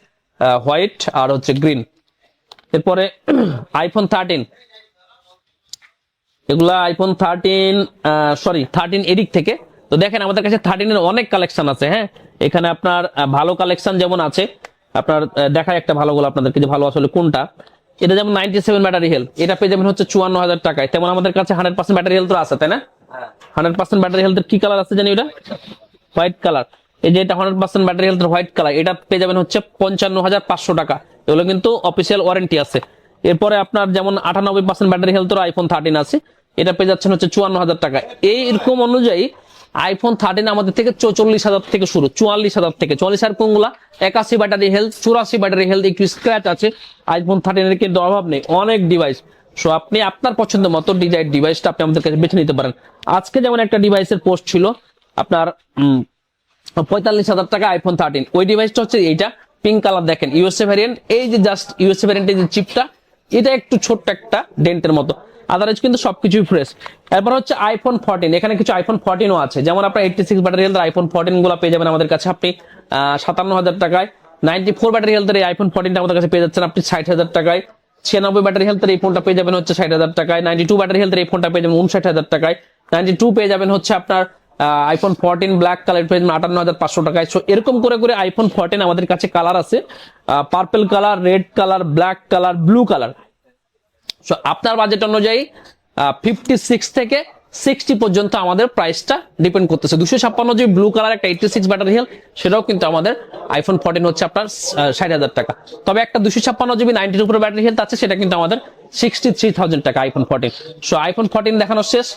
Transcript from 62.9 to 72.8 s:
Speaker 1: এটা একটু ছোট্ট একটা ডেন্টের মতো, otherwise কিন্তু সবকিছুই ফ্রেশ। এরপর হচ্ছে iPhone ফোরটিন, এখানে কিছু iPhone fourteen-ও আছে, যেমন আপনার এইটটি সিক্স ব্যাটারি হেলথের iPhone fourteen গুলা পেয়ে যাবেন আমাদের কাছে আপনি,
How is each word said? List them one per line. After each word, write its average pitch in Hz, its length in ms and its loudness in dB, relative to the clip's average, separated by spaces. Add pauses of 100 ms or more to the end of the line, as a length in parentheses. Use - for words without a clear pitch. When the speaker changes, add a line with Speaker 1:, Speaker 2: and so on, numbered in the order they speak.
Speaker 1:
এটা 240 200 2
একটু 262 260 0
ছোট্ট 214 320 -2
একটা - 360 -4 (160)
ডেন্টের 165 320 0
মতো, 147 220 0 (340)
otherwise 208 320 0
কিন্তু 247 180 2
সবকিছুই 196 460 0
ফ্রেশ। 156 300 -2 (360)
এরপর 202 240 2
হচ্ছে 262 200 -2
iPhone 220 440 -2
ফোরটিন, 175 360 -2
এখানে 214 220 0
কিছু 185 160 0
iPhone 185 260 -2
fourteen-ও 190 380 0
আছে, 139 260 -2
যেমন 175 220 2
আপনার 196 200 0
এইটটি 185 200 -2
সিক্স 190 180 2
ব্যাটারি 180 200 2
হেলথের 190 200 2
iPhone 165 260 -2
fourteen 180 340 0
গুলা 175 140 2
পেয়ে 170 160 0
যাবেন 170 160 2
আমাদের 160 200 0
কাছে 165 200 -2
আপনি, 180 240 -2 (380)